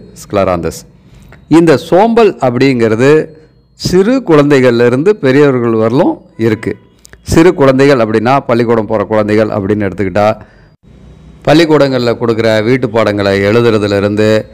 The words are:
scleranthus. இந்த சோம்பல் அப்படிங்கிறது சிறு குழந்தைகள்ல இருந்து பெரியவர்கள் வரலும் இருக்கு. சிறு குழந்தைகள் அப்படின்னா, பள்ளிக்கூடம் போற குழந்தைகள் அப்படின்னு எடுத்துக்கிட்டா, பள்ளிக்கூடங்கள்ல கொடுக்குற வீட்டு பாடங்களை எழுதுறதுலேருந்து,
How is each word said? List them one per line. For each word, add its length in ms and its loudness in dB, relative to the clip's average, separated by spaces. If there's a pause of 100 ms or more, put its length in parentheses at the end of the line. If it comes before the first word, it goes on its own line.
(140)
scleranthus. 640 -4 (680)
இந்த 300 4
சோம்பல் 600 0
அப்படிங்கிறது 720 0 (680)
சிறு 360 0 (120)
குழந்தைகள்ல 580 2
இருந்து 300 0
பெரியவர்கள் 640 0
வரலும் 340 0 (220)
இருக்கு. 360 -2 (480)
சிறு 320 2
குழந்தைகள் 520 2
அப்படின்னா, 320 0 (100)
பள்ளிக்கூடம் 460 -2
போற 100 -2
குழந்தைகள் 540 -2
அப்படின்னு 320 -4
எடுத்துக்கிட்டா, 400 -2 (1120)
பள்ளிக்கூடங்கள்ல 720 0
கொடுக்குற 480 -2
வீட்டு 260 -2
பாடங்களை 540 0
எழுதுறதுலேருந்து, 880 0 (220)